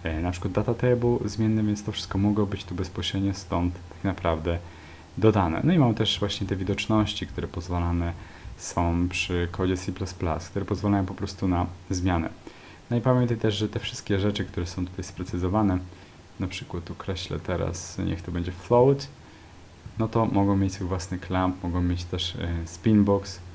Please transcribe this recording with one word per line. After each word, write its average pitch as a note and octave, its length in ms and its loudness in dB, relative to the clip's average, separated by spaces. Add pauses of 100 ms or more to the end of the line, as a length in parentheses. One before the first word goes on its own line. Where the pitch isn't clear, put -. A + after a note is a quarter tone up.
e, D#2+ 180 -2
na F2 100 0
przykład F#2 220 -4
data G#2+ 200 2
table A#2+ 520 4
zmienny, A2 380 2
więc G#2 200 0
to A2 80 -4
wszystko - 260 -4
mogło G#2 280 4
być G2 180 -4
tu F2+ 120 -8
bezpośrednio F#2+ 580 -2
stąd F2 400 0
tak - 300 -14
naprawdę E2+ 540 0 (600)
dodane. G2 460 4
No E3 100 6
i F3 60 6
mamy A#2+ 140 6
też A2 260 0
właśnie G2+ 280 -2
te G2+ 80 0
widoczności, G2 720 0
które - 200 -6
pozwalane F2 680 0 (440)
są F2 520 0
przy F2 420 0
kodzie F#2 260 0
C F2+ 140 -4
plus F#2 220 -6
plus, D#2+ 360 -2
które G2 160 -4
pozwalają G2+ 400 2
po G2 80 -6
prostu - 340 -4
na F2 180 2 (240)
zmianę. F2+ 400 0 (600)
No A#2+ 80 0
i A#2 40 0
pamiętaj B2 360 2
też, G#2+ 180 2
że G#2 140 0
te - 100 -4
wszystkie - 400 -2
rzeczy, G2+ 260 0
które - 200 -4
są F2+ 200 -4
tutaj F2 180 -8
sprecyzowane, F#2 720 0 (600)
na F#2+ 80 -2
przykład - 440 -8
określę F2 480 -6
teraz, F2 580 -4
niech F2 240 -2
to F2+ 100 -8
będzie F2 200 -4
float, B2+ 560 4 (920)
no A2 80 2
to A2+ 180 2
mogą G2 320 4
mieć F#2+ 160 2
swój F#2 140 -6
własny F2+ 320 -4
clamp, F#2 440 0
mogą F2 180 0
mieć F2 220 2
też, - 320 -4
e, E2 320 -4
spin G#2+ 360 6
box. G2+ 360 2 (160)